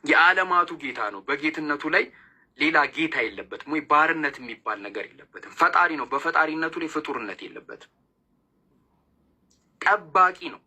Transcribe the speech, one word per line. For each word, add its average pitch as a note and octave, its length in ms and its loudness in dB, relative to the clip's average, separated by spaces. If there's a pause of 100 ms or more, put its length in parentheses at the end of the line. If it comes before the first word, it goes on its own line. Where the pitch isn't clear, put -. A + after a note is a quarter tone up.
የዓለማቱ F3 720 4
ጌታ C3 240 -10 (100)
ነው። G2 120 -12
በጌትነቱ D3 640 -4
ላይ F3 160 2 (540)
ሌላ D#3 180 2 (100)
ጌታ D#3+ 320 -4
የለበትም፣ A2 520 -8
ወይ D3+ 120 -2
ባርነት D3+ 540 2
የሚባል A2 440 -10
ነገር G2+ 240 -10
የለበትም። - 480 -20
ፈጣሪ F3 420 4
ነው። C3 120 -6
በፈጣሪነቱ D#3+ 720 -2
ላይ D#3+ 120 -6
ፍጡርነት B2 540 -8
የለበትም። - 480 -18 (1900)
ጠባቂ F#3 580 2 (100)
ነው። - 180 -14